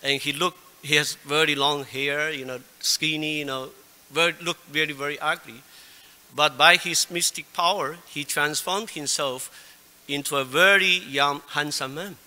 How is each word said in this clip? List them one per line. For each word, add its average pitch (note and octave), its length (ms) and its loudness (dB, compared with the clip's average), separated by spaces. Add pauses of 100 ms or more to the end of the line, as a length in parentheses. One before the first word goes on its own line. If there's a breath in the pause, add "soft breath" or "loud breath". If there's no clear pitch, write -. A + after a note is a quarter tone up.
and C3+ 180 0
he C#3+ 120 -4
looked, E3 260 -2 (220)
he D3 140 0
has D3 200 2
very D3 400 2
long C#3 300 2
hair, C#3+ 440 -2
you C#3+ 140 -8
know, B2+ 160 -10 (220)
skinny, D#3 580 -2
you D3 60 -6
know, C3 240 -6 (420)
very, D#3+ 300 2
looked E3+ 240 -6
very, D3+ 260 -2
very C#3+ 280 -6
ugly. D3 440 -6 (720 loud breath)
But C#3+ 220 2
by D#3+ 180 10
his E3+ 340 -2
mystic E3+ 440 -4
power, E3+ 520 0
he C#3+ 200 -10
transformed E3 640 -2
himself C3+ 600 -4 (600 loud breath)
into C#3+ 260 -4
a C#3 80 2
very F#3 480 6 (160)
young, C#3+ 340 0 (100)
handsome D3 440 -4
man. F3 320 -10